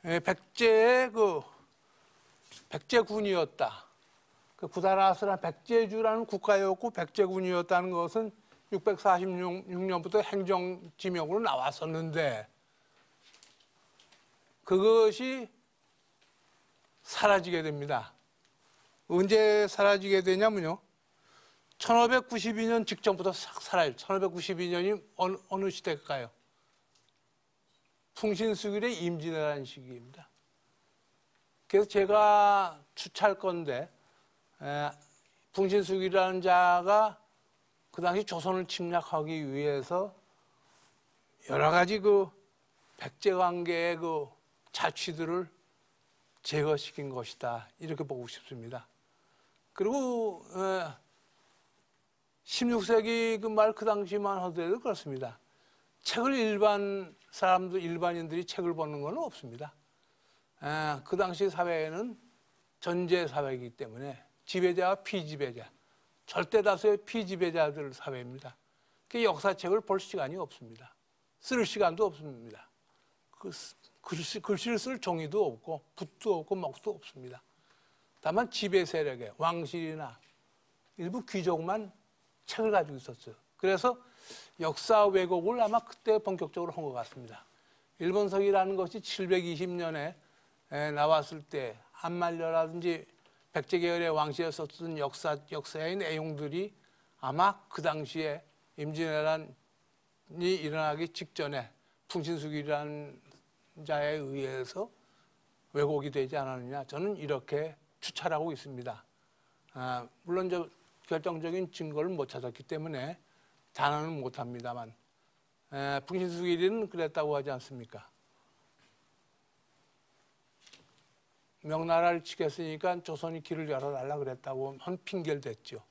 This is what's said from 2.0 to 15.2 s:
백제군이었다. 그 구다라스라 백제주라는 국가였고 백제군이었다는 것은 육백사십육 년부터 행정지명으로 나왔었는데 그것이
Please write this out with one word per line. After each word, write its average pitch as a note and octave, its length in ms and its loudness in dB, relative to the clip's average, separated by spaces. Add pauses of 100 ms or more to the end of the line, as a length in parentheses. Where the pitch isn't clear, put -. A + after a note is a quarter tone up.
백제군이었다. G3 1160 0 (680)
그 E3+ 120 -10
구다라스라 F#3+ 680 4
백제주라는 A3 880 0
국가였고 G3 640 2
백제군이었다는 F3+ 1000 0
것은 F3+ 400 -2 (420)
육백사십육 F#3 960 2
년부터 F#3 520 0
행정지명으로 F3+ 1200 -2
나왔었는데 D3+ 1040 -2 (2250)
그것이 A3 840 4 (1500)